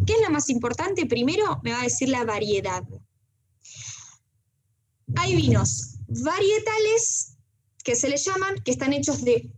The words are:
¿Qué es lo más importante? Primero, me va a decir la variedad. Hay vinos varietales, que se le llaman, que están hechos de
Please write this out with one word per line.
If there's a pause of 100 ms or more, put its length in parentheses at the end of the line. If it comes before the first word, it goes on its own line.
¿Qué
es
lo
más
importante?
Primero,
me
va
a
decir
la
variedad. (2250)
Hay
vinos (120)
varietales, (480)
que
se
le
llaman,
que
están
hechos
de